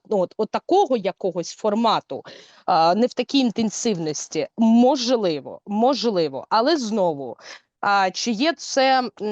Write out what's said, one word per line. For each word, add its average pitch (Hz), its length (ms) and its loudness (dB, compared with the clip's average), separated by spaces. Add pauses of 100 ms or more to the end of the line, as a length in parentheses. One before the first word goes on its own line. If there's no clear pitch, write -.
ну, 208 100 0
от, 175 180 -2
от 220 120 -4
такого 320 480 0
якогось 180 540 -6
формату, 208 720 -2 (420)
а, 170 300 4
не 233 120 2
в - 60 -4
такій 254 260 -2
інтенсивності. 185 1080 -2 (100)
Можливо, 226 1080 2
можливо. 202 840 0
Але 254 280 2
знову, 180 600 -2 (460)
а, 202 280 2
чи - 200 -4
є 262 220 0
це, 262 460 0
м, 247 120 -4 (200)